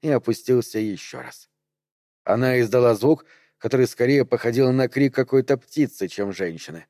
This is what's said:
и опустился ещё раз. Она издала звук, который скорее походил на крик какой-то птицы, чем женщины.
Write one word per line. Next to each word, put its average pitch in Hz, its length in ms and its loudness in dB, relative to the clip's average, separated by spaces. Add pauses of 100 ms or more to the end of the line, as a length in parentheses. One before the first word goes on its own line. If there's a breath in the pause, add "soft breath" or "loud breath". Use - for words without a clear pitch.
и 156 100 -4
опустился 120 680 -2
ещё 107 440 -8
раз. - 260 -20 (760)
Она 127 360 0
издала 120 340 4
звук, 131 300 0 (380 soft breath)
который 120 240 2
скорее 131 380 0
походил 120 480 0
на 131 160 0
крик 135 260 0
какой-то 135 420 0
птицы, 127 520 -4
чем 101 240 -6
женщины. 82 580 -10